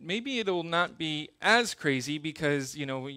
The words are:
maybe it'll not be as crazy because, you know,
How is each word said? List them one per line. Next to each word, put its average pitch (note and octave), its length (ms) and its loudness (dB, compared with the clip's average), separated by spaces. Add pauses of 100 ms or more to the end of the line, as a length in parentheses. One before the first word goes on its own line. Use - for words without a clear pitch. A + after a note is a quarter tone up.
maybe A#3 380 -4
it'll F#3 240 0
not E3+ 340 0
be D#3 320 -2 (100)
as A3+ 320 4
crazy C#3 460 0
because, C#3+ 580 0
you D3 80 -4
know, C3+ 180 -4 (140)